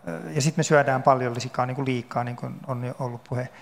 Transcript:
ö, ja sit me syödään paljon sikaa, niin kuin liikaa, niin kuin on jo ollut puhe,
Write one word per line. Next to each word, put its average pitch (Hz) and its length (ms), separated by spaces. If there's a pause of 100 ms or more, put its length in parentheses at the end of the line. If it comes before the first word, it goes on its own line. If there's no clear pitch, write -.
ö, 85 240
ja 151 100
sit 156 160
me 160 60
syödään 139 400
paljon 127 380
sikaa, 127 240
niin 127 100
kuin 139 100
liikaa, 120 380
niin 120 120
kuin 127 200 (120)
on 123 160
jo 123 160
ollut 120 300
puhe, 123 200 (120)